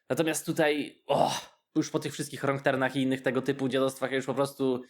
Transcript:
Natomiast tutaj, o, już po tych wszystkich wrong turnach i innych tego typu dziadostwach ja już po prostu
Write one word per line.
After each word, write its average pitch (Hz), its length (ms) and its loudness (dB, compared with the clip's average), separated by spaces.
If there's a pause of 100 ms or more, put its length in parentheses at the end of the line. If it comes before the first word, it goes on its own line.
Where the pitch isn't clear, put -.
Natomiast 151 380 0
tutaj, 151 600 0
o, - 340 2 (360)
już 156 140 0
po 156 80 -2
tych 147 140 -4
wszystkich - 300 -8
wrong 135 200 0
turnach 131 340 2
i 135 60 2
innych 131 200 0
tego 131 200 0
typu 135 260 0
dziadostwach 131 420 0
ja 135 60 0
już 131 100 -2
po 131 80 -2
prostu 131 540 0